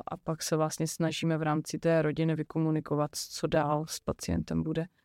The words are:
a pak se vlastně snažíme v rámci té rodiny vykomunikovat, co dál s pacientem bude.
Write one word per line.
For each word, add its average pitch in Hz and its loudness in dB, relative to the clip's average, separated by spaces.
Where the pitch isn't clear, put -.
a 170 -8
pak - -4
se - 0
vlastně 156 0
snažíme 160 0
v 156 -2
rámci 156 0
té 165 4
rodiny 156 2
vykomunikovat, 151 0
co - -6
dál 151 2
s - -8
pacientem 165 -2
bude. 160 -2